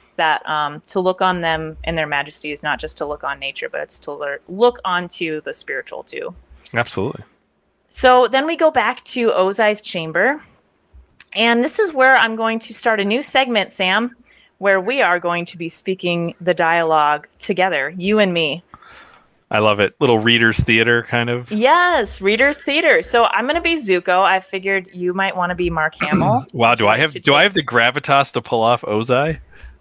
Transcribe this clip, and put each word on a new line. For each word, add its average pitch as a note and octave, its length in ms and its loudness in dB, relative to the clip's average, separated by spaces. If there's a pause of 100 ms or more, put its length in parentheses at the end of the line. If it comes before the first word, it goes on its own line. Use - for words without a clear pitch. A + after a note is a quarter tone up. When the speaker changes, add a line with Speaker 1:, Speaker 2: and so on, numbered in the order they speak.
(140)
Speaker 1:
that, D#3 340 -2
um, D3+ 380 -4
to - 140 -4
look F#3 200 0
on F#3 200 0
them D#3+ 420 -4
in E3 140 -4
their D#3 100 -2
majesty D3 460 -4
is C#3 100 -8
not D3 160 -4
just D3+ 200 -6
to D#3 60 -6
look D3 200 -8
on C#3 160 -8
nature, C#3 280 -10
but D3 120 -8
it's - 180 -6
to - 140 -12
lear-, C#3+ 340 -8
look A#3 380 0
onto F3 560 -6
the C#3+ 120 -10
spiritual - 520 -8
too. - 280 -12 (420)
Speaker 2:
Absolutely. A#2 500 -4 (640)
Speaker 1:
So B3+ 400 4
then C4+ 180 0
we E4 80 -2
go D#4 160 2
back B3 340 -2
to A#3 280 -2
Ozai's G3+ 480 2
chamber. F3+ 600 -2 (960)
And A#3 300 2
this - 160 0
is F#4+ 120 0
where C4 240 4
I'm A3+ 200 2
going A3+ 240 -2
to - 140 -10
start A3 260 0
a G3 40 0
new A3+ 200 0
segment, A#3+ 480 0
Sam, G3+ 420 0 (440)
where F#3+ 220 2
we A#3+ 220 -2
are F3 160 2
going F3 280 -2
to - 120 -14
be E3 100 -8
speaking E3+ 720 -4
the F3 140 0
dialogue D#3+ 720 2 (120)
together, E3 600 -2
you G#3 220 2
and F#3+ 120 2
me. E3 300 -2 (880)
Speaker 2:
I G#2+ 80 2
love G#2+ 220 4
it. G2+ 200 0
Little A#2+ 200 4
Reader's A#2 400 4
Theater A#2 420 2
kind A#2 260 -2
of. A#2+ 220 -6
Speaker 1:
Yes, C4 720 2
Reader's C4 400 2
Theater. D4 400 2
So A#3 240 2
I'm A3+ 220 -2
gonna E4 120 0
be E4+ 140 0
Zuko. F#3+ 480 0
I F#3+ 180 4
figured F#3+ 540 -6
you F3+ 180 -4
might F#3+ 240 -4
wanna F3+ 200 -4
be F3 140 -2
Mark D#3 240 -2
Speaker 2:
<clears throat> - 60 -10
Speaker 1:
Hamill. - 520 0
Speaker 2:
Wow, A#2 240 2
do A2 100 2
I A2 120 4
have, D3+ 140 0
Speaker 1:
To - 80 -12
Speaker 2:
do C#3+ 140 4
I C#3+ 40 6
Speaker 1:
take E3+ 60 6
Speaker 2:
have G3 100 2
the E3+ 100 0
gravitas B2+ 680 2
to B2+ 80 -2
pull A2+ 220 0
off A#2 200 2
Ozai? B2 560 0 (420)